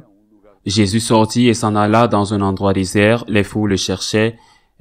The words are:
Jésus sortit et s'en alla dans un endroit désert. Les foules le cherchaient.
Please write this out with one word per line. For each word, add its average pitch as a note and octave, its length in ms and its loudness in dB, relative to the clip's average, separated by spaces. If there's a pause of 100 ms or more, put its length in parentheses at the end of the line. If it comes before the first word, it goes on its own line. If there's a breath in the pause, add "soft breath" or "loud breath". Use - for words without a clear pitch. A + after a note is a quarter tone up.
(640)
Jésus G#2 360 0
sortit A2+ 480 2
et A2+ 60 4
s'en G#2+ 200 -2
alla G#2 320 2
dans G#2 280 -2
un G2+ 60 -2
endroit G2 320 0
désert. G#2 540 0
Les G2+ 160 0
foules G#2 280 -4
le F#2+ 60 2
cherchaient. A2 600 -4 (440 soft breath)